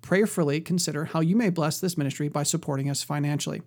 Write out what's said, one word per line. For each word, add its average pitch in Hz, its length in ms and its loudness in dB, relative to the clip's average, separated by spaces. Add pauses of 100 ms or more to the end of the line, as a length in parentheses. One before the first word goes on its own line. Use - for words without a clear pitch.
prayerfully 170 580 2
consider 165 460 -2
how - 140 -2
you 165 160 4
may 226 160 4
bless 160 280 0
this 175 200 -2
ministry 143 300 -2
by 147 120 -2
supporting 143 480 -2
us 139 140 -2
financially? 147 640 -2